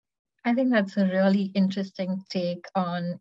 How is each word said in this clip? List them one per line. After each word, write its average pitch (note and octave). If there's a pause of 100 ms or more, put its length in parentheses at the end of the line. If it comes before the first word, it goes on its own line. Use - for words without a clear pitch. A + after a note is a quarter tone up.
(440)
I A#3+
think B3+
that's G3
a G3
really F#3+
interesting F#3+
take F3 (100)
on F3